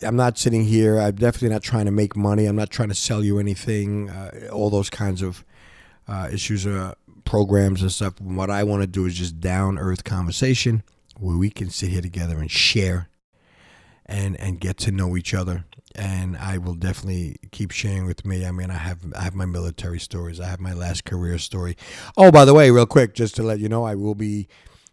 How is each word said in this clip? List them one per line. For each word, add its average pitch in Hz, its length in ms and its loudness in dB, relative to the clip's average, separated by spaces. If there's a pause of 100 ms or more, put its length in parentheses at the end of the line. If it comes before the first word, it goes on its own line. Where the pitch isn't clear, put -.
I'm 113 120 -2
not 123 220 2
sitting 113 260 2
here. 110 360 4
I'm 104 160 0
definitely 120 340 0
not 107 140 -4
trying 110 220 0
to 101 60 0
make 104 240 0
money. 104 300 2
I'm 101 100 0
not 107 140 -2
trying 110 200 -4
to 104 60 -6
sell 107 280 -2
you 101 160 0
anything, 101 680 -4
uh, 92 420 -16
all 104 180 0
those 101 200 0
kinds 95 320 -4
of, 92 220 -8 (640)
uh, 95 240 -8
issues, 101 360 -4
uh, 95 260 -6 (320)
programs 98 560 2
and 92 100 0
stuff. 98 300 -6
What 95 280 -6
I 101 140 0
wanna 101 240 0
do 92 180 -2
is 90 100 -4
just 85 260 -6
down-earth 92 640 -2
conversation 113 800 -2 (340)
where 90 180 -4
we 95 140 2
can 95 200 -8
sit 92 200 -6
here 90 120 -4
together 85 380 -6
and 78 120 -6
share 90 580 0 (960)
and, 98 340 -6
and 92 200 -6
get 95 180 -4
to - 140 -4
know 92 260 -2
each - 160 -6
other. 90 320 -4 (300)
And 92 420 -6
I 95 200 -6
will 87 180 -6
definitely 90 640 -6 (140)
keep 101 200 -6
sharing 98 340 -4
with 90 200 -6
me. 92 200 -4
I 90 60 -6
mean, 90 200 -6
I 90 60 -6
have, 85 220 -8 (160)
I - 80 -8
have 87 120 -6
my 92 100 -6
military 87 540 -6
stories. 85 400 -10
I 87 80 -8
have 87 120 -8
my 92 140 -8
last 87 320 -6
career 87 320 -4
story. 87 380 -6 (400)
Oh, 190 160 12
by 147 140 12
the 139 80 10
way, 147 180 10
real 120 140 8
quick, 120 280 4
just 113 220 -4
to 117 80 -4
let 110 160 -2
you 107 80 -2
know, 113 160 -2
I 107 120 -4
will 101 200 -4
be 104 320 -6 (460)